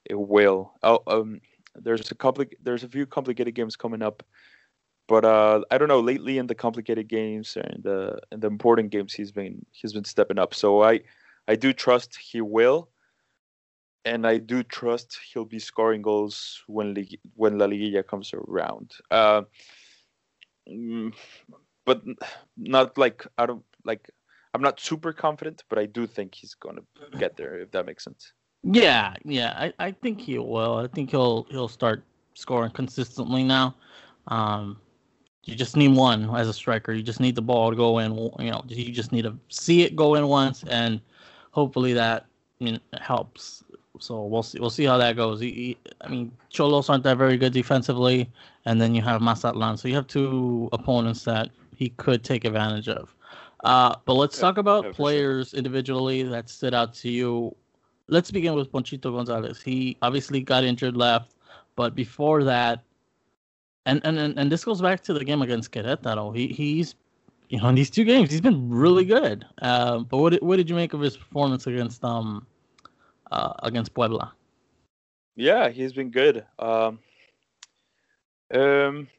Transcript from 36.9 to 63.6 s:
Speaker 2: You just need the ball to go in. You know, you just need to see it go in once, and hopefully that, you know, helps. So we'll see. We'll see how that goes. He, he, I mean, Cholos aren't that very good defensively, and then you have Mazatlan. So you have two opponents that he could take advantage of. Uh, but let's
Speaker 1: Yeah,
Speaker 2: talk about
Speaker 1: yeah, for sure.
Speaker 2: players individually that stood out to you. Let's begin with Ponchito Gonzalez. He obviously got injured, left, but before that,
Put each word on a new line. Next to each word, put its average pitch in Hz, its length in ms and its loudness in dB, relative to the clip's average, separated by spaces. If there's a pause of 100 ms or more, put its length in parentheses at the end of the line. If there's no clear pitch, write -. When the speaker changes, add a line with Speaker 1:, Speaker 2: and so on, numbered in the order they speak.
Speaker 2:
You 110 120 -4
just 110 180 -6
need 127 140 2
the 120 60 -4
ball 113 280 2
to 113 80 -4
go 117 220 4
in. 110 180 -2 (220)
You 117 120 -4
know, 110 160 -8
you 120 240 -8
just 120 220 -6
need 117 80 0
to 113 160 -6 (100)
see 175 360 4
it 170 120 0
go 151 200 4
in 147 120 2
once, 139 400 2
and 117 320 -2 (520)
hopefully 127 420 0
that, 113 320 0 (340)
you 120 140 -4
know, 113 60 -8 (200)
helps. - 640 -8 (360)
So 110 260 -10
we'll 110 180 -2
see. - 160 -12
We'll 120 100 -2
see 147 140 -4
how 131 140 4
that 120 180 2
goes. 110 240 -2
He, 120 120 -6
he, 123 260 -8 (240)
I - 80 -16
mean, 123 220 -8 (180)
Cholos 143 400 2
aren't 135 140 4
that 131 140 4
very 131 200 4
good 127 160 2
defensively, 127 760 0 (360)
and 113 160 2
then 113 120 2
you 117 80 2
have 113 200 0
Mazatlan. 113 560 0
So 127 100 -8
you 127 80 -2
have 135 120 -2
two 127 680 -2
opponents 117 500 0
that 113 260 -2 (260)
he 127 140 -4
could 120 340 0
take 120 200 -4
advantage 107 460 -2
of. - 260 -8 (480)
Uh, 123 320 6 (100)
but 131 100 2
let's 143 200 2
Speaker 1:
Yeah, - 60 -4
Speaker 2:
talk 185 160 2
about 202 260 2
Speaker 1:
yeah, 101 60 -8
for 92 60 -14
sure. 143 100 -2
Speaker 2:
players 139 480 -2
individually 131 720 -2
that 123 260 -6
stood 127 240 -4
out 117 220 0
to - 140 -8
you. 120 460 -2 (520)
Let's 175 240 2
begin 170 220 0
with 139 180 -2
Ponchito 131 400 -6
Gonzalez. 120 500 -6
He 127 400 -4
obviously 135 400 -2
got 131 220 2
injured, 123 320 0
left, 120 380 2 (420)
but 120 200 -2
before 147 480 0
that, 120 400 2 (1000)